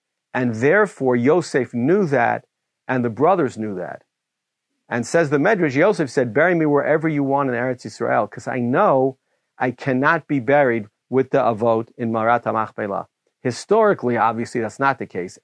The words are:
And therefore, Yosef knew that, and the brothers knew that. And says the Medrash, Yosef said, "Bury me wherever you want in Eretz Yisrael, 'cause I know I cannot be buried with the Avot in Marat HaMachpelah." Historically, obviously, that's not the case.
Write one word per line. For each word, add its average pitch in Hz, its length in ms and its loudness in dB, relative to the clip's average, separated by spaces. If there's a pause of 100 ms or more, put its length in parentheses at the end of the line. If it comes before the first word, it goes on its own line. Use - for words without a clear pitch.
(320)
And 120 220 -2
therefore, 139 600 0
Yosef 131 580 0
knew 160 320 2
that, 117 400 0 (420)
and 123 180 -2
the 120 40 -2
brothers 143 480 0
knew 107 180 -6
that. 76 280 -10 (840)
And 117 160 -4
says 165 240 2
the 147 80 2
Medrash, 170 380 2
Yosef 165 340 2
said, 120 240 -2
"Bury 170 220 4
me 160 100 2
wherever 147 420 2
you 143 160 -2
want 139 260 0
in 120 60 -2
Eretz 123 300 -4
Yisrael, 117 440 -2
'cause - 180 -16
I 123 120 -4
know 135 580 2 (400)
I 131 140 -2
cannot 139 560 0
be 143 120 -2
buried 120 480 2 (220)
with 127 220 0
the 139 80 2
Avot 113 580 0
in 117 140 -4
Marat 117 320 0
HaMachpelah." 107 640 -6 (340)
Historically, 135 760 0
obviously, 113 440 -2
that's 107 180 -8
not 135 200 0
the 107 60 -8
case. 92 380 -10